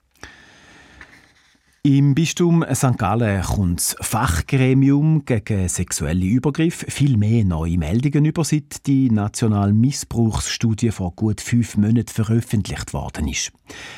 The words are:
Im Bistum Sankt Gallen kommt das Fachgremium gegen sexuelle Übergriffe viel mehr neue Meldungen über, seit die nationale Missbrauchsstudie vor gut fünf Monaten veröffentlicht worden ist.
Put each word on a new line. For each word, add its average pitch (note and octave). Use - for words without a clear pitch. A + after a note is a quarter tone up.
Im C#3
Bistum E3
Sankt B2+
Gallen G#2
kommt F2
das -
Fachgremium C3+
gegen G2+
sexuelle F2+
Übergriffe C#3
viel C#3
mehr G#2+
neue E2+
Meldungen B2+
über, D#3
seit -
die C3+
nationale G#2
Missbrauchsstudie A2+
vor F#2
gut G#2+
fünf A#2+
Monaten G#2+
veröffentlicht A2
worden C#2+
ist. -